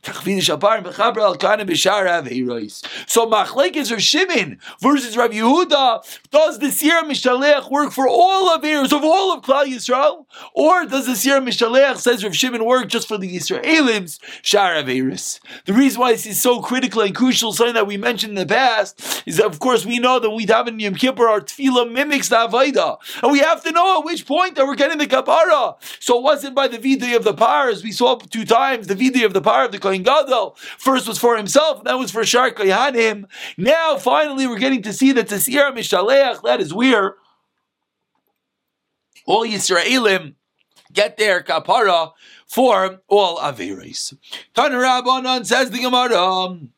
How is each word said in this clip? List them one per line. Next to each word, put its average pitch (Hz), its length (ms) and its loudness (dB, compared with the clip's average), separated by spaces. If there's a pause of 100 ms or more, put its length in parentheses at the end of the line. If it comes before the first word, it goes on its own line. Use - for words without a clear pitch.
Kach - 200 -14
Vidoy 190 180 -2
Shal 156 160 0
Par 208 240 2
Mechaper 202 380 -2
Al 196 180 2
Kana 202 300 0
Bishar 185 400 0
Aveirois. 123 760 -4 (240)
So 233 200 2
Machlekes 233 640 0
Rav 220 100 -4
Shimon 294 580 0 (220)
versus 247 380 0
Rav 233 120 2
Yehuda, 262 720 2 (280)
does 311 280 2
the 269 120 -2
Seir 330 320 2
Mishalech 277 680 0
work 277 220 -2
for 269 160 0
all 370 500 4
Aveiros 302 380 0
of 277 80 -2
all 370 280 2
of 285 120 -6
Klal 277 220 2
Yisrael? 269 580 -2 (300)
Or 330 320 2
does 262 200 -4
the 254 80 -2
Seir 269 280 2
Mishalech, 247 560 2
says 240 260 0
Rav 190 100 -6
Shimon, 233 300 -2
work 247 240 2
just 226 180 -4
for 214 120 -6
the 185 180 -8
Yisraelim's 214 840 -2 (240)
Shar 196 320 2
Aveiros? 131 680 -4 (260)
The 196 80 -2
reason 262 260 2
why 254 120 2
this - 120 -2
is 214 160 -6
so 247 200 2
critical 240 420 -2
and 196 120 -2
crucial, 233 380 0
something 233 220 0
that 220 120 2
we 202 120 -6
mentioned 214 400 -4
in 185 100 -2
the 190 60 2
past, 226 720 0
is 165 100 -6
that 202 100 4
of 165 120 -6
course 247 260 0
we 240 140 -4
know 254 200 2
that 226 120 -2
we 220 160 -6
have 233 220 2
in 220 120 -10
Yom 202 140 -4
Kippur, 247 340 2
our 208 120 2
tefillah 247 520 -2
mimics 285 380 -2
the 240 60 2
Avodah. 226 640 0 (240)
And 240 80 4
we 285 100 4
have 320 240 2
to 330 80 -4
know 359 260 2
at 302 80 -6
which 339 200 -8
point 339 280 -2
that 269 120 2
we're 277 80 -4
getting 311 220 0
the 294 100 -2
kapara. 285 600 2 (320)
So - 200 2
it 254 40 -2
wasn't 277 320 0
by 269 140 0
the 247 100 -6
vidoy 247 380 0
of 226 80 0
the 208 100 2
par, 254 340 2
as 190 140 -4
we 220 80 -8
saw 247 260 0
two 226 280 -10
times, 240 420 2
the 196 80 -2
vidoy 254 300 0
of 202 80 2
the 185 80 0
par 233 240 2
of 233 80 -4
the 302 80 -10
Kohen 190 240 -2
Gadol. 254 520 0 (220)
First 254 300 0
was 220 100 -6
for 233 180 2
himself, 269 420 0
and - 100 -10
that 254 100 -2
was 220 140 -6
for 220 120 -2
Shar 247 280 2
Kohanim. 220 720 0 (320)
Now 302 400 2
finally 269 500 0
we're 233 120 -6
getting 262 240 -2
to 208 100 -10
see 262 200 4
that 233 160 0
the 202 120 -4
Seir 277 320 0
Mishalech, 233 720 0
that 240 180 0
is 156 120 -4
where 214 440 2 (2000)
all 214 180 0
Yisraelim 190 880 0 (580)
get 208 240 0
their 196 260 0
kapara 170 680 0 (340)
for 190 600 0
all 190 300 2
Averis. 104 760 -8 (380)
Tanu 262 260 0
Rabbanan, 254 640 0
says 240 260 0
the 247 100 -6
Gemara 185 800 0 (180)